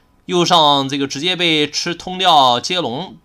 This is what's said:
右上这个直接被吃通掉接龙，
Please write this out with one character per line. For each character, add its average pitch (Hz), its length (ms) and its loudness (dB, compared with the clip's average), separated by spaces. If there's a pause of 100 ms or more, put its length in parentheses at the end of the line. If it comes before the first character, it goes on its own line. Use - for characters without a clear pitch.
(260)
右 175 200 0
上 147 420 2
这 143 100 -6
个 139 80 -2
直 139 140 -8
接 180 160 -4
被 160 340 0
吃 - 240 -6
通 180 240 -12
掉 147 400 4
接 175 220 -4
龙， 160 460 -6